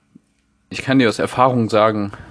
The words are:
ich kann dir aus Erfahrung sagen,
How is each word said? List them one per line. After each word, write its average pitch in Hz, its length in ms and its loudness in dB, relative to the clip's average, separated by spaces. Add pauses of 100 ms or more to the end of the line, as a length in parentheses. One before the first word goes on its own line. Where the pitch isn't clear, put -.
(680)
ich - 120 -10
kann 135 180 0
dir 120 100 4
aus 101 100 -4
Erfahrung 123 500 0
sagen, 107 420 0 (180)